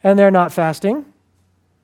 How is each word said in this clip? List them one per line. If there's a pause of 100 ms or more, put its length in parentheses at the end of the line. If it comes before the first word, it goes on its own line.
and
they're
not
fasting, (800)